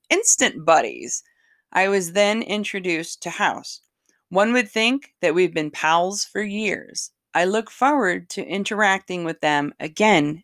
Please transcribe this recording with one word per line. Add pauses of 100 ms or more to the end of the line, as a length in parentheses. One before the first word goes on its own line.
instant
buddies. (500)
I
was
then
introduced
to
House. (480)
One
would
think
that
we've
been
pals
for
years. (240)
I
look
forward
to
interacting
with
them
again